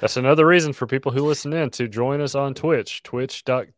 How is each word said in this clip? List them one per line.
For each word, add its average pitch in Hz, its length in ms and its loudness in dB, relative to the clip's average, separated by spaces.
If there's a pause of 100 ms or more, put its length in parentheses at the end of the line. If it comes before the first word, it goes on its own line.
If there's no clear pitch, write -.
That's - 160 -2
another 147 300 6
reason 165 260 4
for 131 140 -6
people 131 260 -2
who 139 140 0
listen 147 260 -2
in 160 200 -2
to 123 140 -4
join 123 360 -2
us 139 120 -6
on 139 200 -2
Twitch, 143 480 -2
twitch - 420 -8
dot 127 220 -2 (120)